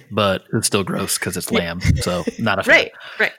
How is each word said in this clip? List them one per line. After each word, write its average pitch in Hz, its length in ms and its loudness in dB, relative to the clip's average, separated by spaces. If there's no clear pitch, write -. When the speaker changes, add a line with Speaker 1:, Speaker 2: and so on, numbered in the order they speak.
Speaker 1:
but 101 320 0
it's 107 140 0
still 101 160 2
gross 95 340 -4
'cause - 200 -4
it's - 140 -6
Speaker 2:
Yeah. - 80 2
Speaker 1:
lamb, 170 220 -4
so 180 220 -2
not 202 220 0
a 185 40 0
fan. 285 120 6
Speaker 2:
Right, - 160 2
right, 214 200 0